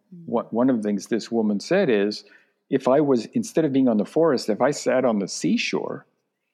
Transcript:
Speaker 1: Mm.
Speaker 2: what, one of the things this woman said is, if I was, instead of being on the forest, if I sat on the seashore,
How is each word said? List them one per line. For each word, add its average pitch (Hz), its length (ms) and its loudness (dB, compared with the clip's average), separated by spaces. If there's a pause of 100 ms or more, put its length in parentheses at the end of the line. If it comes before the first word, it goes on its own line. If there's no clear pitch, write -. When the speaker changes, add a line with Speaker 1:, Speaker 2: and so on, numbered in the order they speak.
(140)
Speaker 1:
Mm. 170 120 -18
Speaker 2:
what, 117 280 -4
one 123 160 2
of 123 80 2
the 104 60 -4
things 104 240 -4
this 110 240 -4
woman 107 280 0
said 185 300 0
is, 104 360 0 (440)
if 131 180 0
I 135 140 4
was, 127 260 2
instead 156 380 -2
of 139 80 0
being 135 140 4
on 110 100 2
the 98 80 2
forest, 156 440 0
if 104 120 -2
I 135 100 2
sat 131 340 0
on 110 140 2
the 90 80 -4
seashore, - 800 -4 (480)